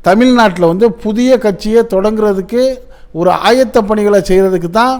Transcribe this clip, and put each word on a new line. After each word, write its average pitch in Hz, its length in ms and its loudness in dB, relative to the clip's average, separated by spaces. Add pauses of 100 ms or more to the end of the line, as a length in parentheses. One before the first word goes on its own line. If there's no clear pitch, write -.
தமிழ்நாட்டுல 214 680 2
வந்து 208 160 0 (180)
புதிய 240 320 0
கட்சியை 214 460 0 (120)
தொடங்குறதுக்கு 214 680 -2 (560)
ஒரு 175 100 2 (180)
ஆயத்த 247 300 2 (100)
பணிகளை 208 400 0
செய்யறதுக்கு 185 420 0
தான் 240 300 0